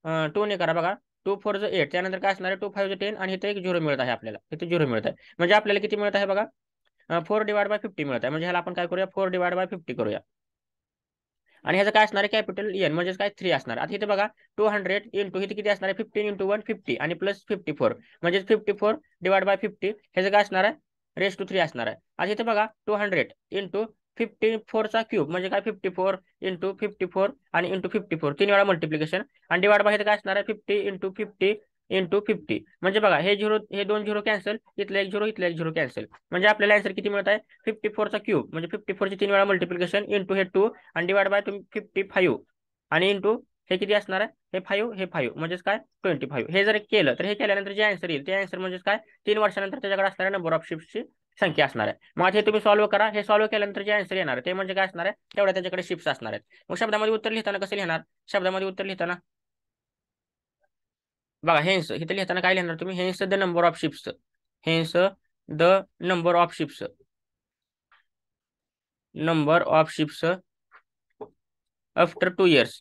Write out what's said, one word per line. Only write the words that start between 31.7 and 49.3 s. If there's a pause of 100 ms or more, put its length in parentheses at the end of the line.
into
फिफ्टी. (180)
म्हणजे
बघा,
हे
झिरो,
हे
दोन
झिरो
कॅन्सल, (200)
इथलं
एक
झिरो,
इथलं
एक
झिरो
कॅन्सल. (260)
म्हणजे
आपल्याला
आन्सर
किती
मिळत
आहे? (260)
फिफ्टी
फोरचा
क्यूब
म्हणजे
फिफ्टी
फोरची
तीन
वेळा
मल्टिप्लिकेशन
into
हे
टू (240)
आणि
divide
by
तुम्ही (120)
फिफ्टी
फाईव्ह (520)
आणि
into (320)
हे
किती
असणार
आहे? (260)
हे
फाईव्ह,
हे
फाईव्ह,
म्हणजेच
काय? (240)
ट्वेंटी
फाईव्ह.
हे
जर
केलं
तर
हे
केल्यानंतर
जे
आन्सर
येईल
ते
आन्सर
म्हणजेच
काय? (280)
तीन